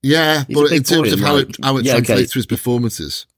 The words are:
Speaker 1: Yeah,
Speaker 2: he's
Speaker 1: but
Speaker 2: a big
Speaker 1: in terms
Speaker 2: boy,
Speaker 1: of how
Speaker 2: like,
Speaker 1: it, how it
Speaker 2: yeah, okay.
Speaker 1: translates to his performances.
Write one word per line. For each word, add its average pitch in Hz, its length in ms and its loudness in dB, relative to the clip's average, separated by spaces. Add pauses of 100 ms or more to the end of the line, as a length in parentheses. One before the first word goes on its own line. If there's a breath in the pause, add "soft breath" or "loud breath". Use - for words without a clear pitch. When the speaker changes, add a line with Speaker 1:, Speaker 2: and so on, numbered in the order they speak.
Speaker 1:
Yeah, 156 420 2
Speaker 2:
he's 139 120 -2
Speaker 1:
but 147 80 4
Speaker 2:
a 143 40 2
big 165 100 2
Speaker 1:
in 131 40 -2
terms 156 240 2
Speaker 2:
boy, 92 60 2
Speaker 1:
of 95 80 2
how 101 160 2
Speaker 2:
like, 135 120 -2
Speaker 1:
it, - 140 -16
how 135 140 0
it 120 80 -2
Speaker 2:
yeah, 131 80 2
okay. 120 140 4
Speaker 1:
translates 98 260 0
to 131 60 -2
his 113 60 -4
performances. 113 800 -4 (120)